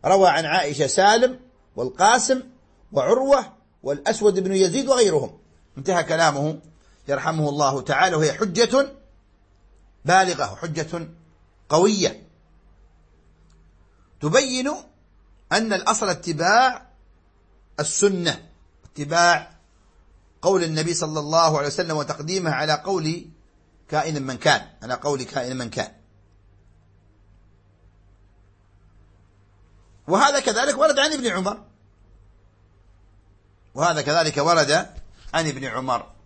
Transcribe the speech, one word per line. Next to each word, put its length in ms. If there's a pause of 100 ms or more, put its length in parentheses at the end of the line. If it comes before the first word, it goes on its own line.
روى 240
عن 160
عائشة 420
سالم 520 (360)
والقاسم 680 (480)
وعروة 640 (300)
والأسود 560
بن 140
يزيد 340
وغيرهم. 520 (380)
انتهى 260
كلامه 560 (480)
يرحمه 420
الله 320
تعالى، 340
وهي 180
حجة 640 (1080)
بالغة 480
وحجة 560 (600)
قوية 580 (1900)
تبين 500 (800)
أن 220
الأصل 360
اتباع 800 (920)
السنة، 680 (360)
اتباع 720 (840)
قول 220
النبي 300
صلى 260
الله 380
عليه 100
وسلم 300
وتقديمه 540
على 220
قول 520 (640)
كائن 340
من 140
كان، 300 (160)
على 100
قول 300
كائن 340
من 120
كان. 220 (4000)
وهذا 320
كذلك 380
ورد 220
عن 140
ابن 140
عمر، 360 (2000)
وهذا 260
كذلك 360
ورد 340 (640)
عن 140
ابن 180
عمر. 460 (140)